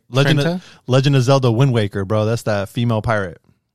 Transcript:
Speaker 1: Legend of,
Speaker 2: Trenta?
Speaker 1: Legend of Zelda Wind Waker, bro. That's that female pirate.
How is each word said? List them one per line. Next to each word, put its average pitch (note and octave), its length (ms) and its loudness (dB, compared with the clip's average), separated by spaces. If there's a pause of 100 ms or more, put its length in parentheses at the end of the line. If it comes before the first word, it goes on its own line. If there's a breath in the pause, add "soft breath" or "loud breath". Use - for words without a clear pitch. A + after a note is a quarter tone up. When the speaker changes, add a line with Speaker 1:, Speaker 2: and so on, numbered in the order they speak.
(100)
Speaker 1:
Legend C3+ 280 2
of, C#3+ 60 0
Speaker 2:
Trenta? F3 200 -4 (220 loud breath)
Speaker 1:
Legend C#3 300 2
of C3 60 2
Zelda C3 300 2
Wind C3 200 2
Waker, G#2 320 -2
bro. G#2+ 200 -2
That's A2+ 180 -2
that G2+ 260 -4
female A#2 340 -2
pirate. G#2 380 -4 (340)